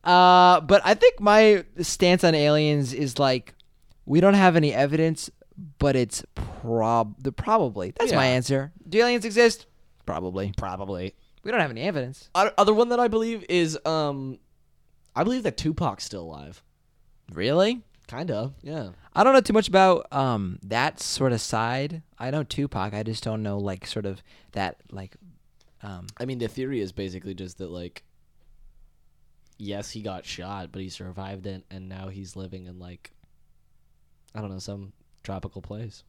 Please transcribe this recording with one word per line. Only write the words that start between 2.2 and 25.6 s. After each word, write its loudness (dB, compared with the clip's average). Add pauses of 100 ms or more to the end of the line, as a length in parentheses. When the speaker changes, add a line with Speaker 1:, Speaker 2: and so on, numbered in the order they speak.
Speaker 1:
on 6
aliens 2
is, -4
like, -2 (500)
we 4
don't 8
have 6
any 2
evidence, 0 (500)
but 2
it's -2 (100)
prob-, -2
the, -4
probably. -2
That's 0
my 2
Speaker 2:
Yeah. 2
Speaker 1:
answer. -2 (140)
Do 2
aliens 2
exist? 2 (400)
Probably. -4
Speaker 2:
Probably. -8 (280)
Speaker 1:
We -8
don't 0
have -2
any -10
evidence. -8
Speaker 2:
Oth-, 2
other 6
one 2
that 0
I 2
believe -4
is, 0
um, -4 (760)
I 0
believe -2
that -4
Tupac's -4
still -12
alive. -18 (680)
Speaker 1:
Really? 0 (240)
Speaker 2:
Kinda, -6 (120)
yeah. -10 (260)
Speaker 1:
I 4
don't 6
know 8
too -2
much 2
about, 4
um, -2
that -2
sort -2
of -2
side. -4 (160)
I -8
know -4
Tupac. -6
I -6
just -8
don't -6
know, -4
like, -6
sort -8
of -10 (300)
that, -6 (140)
like, -16 (640)